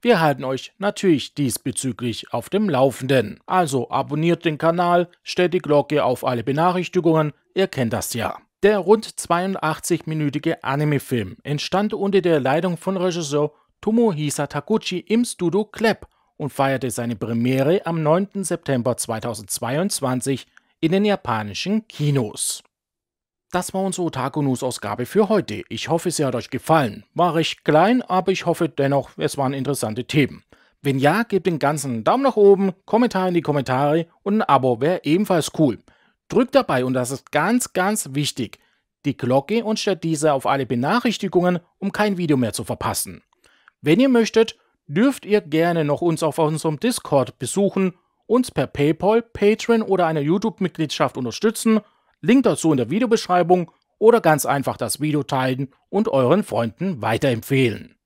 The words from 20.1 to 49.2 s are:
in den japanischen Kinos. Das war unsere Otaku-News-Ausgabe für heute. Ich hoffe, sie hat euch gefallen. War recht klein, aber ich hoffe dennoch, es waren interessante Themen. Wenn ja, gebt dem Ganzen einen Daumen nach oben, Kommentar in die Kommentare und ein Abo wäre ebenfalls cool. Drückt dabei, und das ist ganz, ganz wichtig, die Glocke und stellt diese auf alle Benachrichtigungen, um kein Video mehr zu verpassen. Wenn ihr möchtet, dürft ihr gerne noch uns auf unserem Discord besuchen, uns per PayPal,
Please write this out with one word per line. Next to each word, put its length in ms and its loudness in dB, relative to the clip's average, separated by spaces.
in 140 0
den 100 2
japanischen 840 -2
Kinos. 760 -2
Das 220 -6
war 80 -4
unsere 260 -4
Otaku-News-Ausgabe 960 -4
für 220 2
heute. 400 -2
Ich 220 -10
hoffe, 220 0
sie 120 -2
hat 100 -2
euch 160 -6
gefallen. 540 0
War 220 0
recht 300 -4
klein, 360 4
aber 300 0
ich 140 -2
hoffe 240 0
dennoch, 480 -2
es 200 -4
waren 140 0
interessante 540 -4
Themen. 400 -2
Wenn 180 -2
ja, 240 4
gebt 240 -2
dem 120 -2
Ganzen 320 -2
einen 140 -4
Daumen 180 2
nach 140 0
oben, 340 6
Kommentar 420 2
in 60 0
die 80 2
Kommentare 640 0
und 140 -2
ein 80 0
Abo 360 2
wäre 240 0
ebenfalls 560 0
cool. 200 2
Drückt 260 0
dabei, 300 2
und 80 -2
das 180 -2
ist 220 -12
ganz, 400 0
ganz 400 -2
wichtig, 440 -4
die 140 -2
Glocke 480 0
und 120 -2
stellt 280 -4
diese 260 0
auf 160 -2
alle 180 0
Benachrichtigungen, 920 0
um 140 -6
kein 260 -2
Video 200 0
mehr 160 -2
zu 100 -8
verpassen. 580 -6
Wenn 140 4
ihr 80 4
möchtet, 500 2
dürft 380 0
ihr 160 2
gerne 420 0
noch 180 0
uns 220 0
auf 160 -2
unserem 400 -2
Discord 580 -2
besuchen, 580 -2
uns 240 0
per 160 -2
PayPal, 560 0